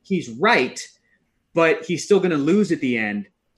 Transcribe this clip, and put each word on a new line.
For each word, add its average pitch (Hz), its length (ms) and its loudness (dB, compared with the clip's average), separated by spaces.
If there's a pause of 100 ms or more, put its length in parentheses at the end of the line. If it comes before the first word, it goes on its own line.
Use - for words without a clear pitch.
he's 151 260 -4
right, 147 500 0 (720)
but 160 320 2
he's - 200 -4
still 196 160 4
gonna 175 160 0
lose 160 340 2
at 160 100 -2
the 127 160 -2
end, 104 300 -4 (320)